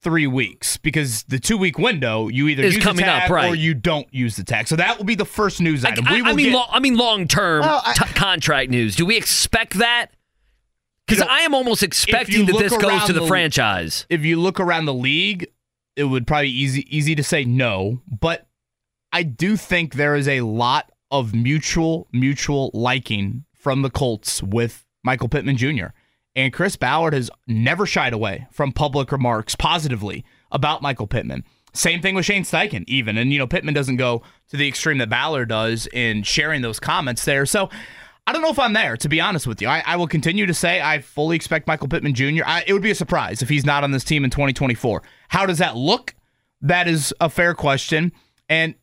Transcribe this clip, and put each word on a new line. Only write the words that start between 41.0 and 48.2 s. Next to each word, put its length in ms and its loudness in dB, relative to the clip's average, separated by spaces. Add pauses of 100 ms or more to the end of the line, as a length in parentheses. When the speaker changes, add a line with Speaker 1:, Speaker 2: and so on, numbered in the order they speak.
Speaker 1:
expect 300 -4
Michael 200 -2
Pittman 280 -2
Junior. 300 0
I, 220 0
it 60 2
would 100 2
be 80 2
a 40 0
surprise 460 -2
if 60 -4
he's 180 2
not 200 2
on 60 0
this 120 -2
team 220 0
in 40 2
twenty 220 0
twenty-four. 520 -2 (260)
How 160 0
does 140 0
that 180 0
look? 380 -2 (440)
That 300 2
is 320 0
a 80 2
fair 240 2
question. 580 0 (380)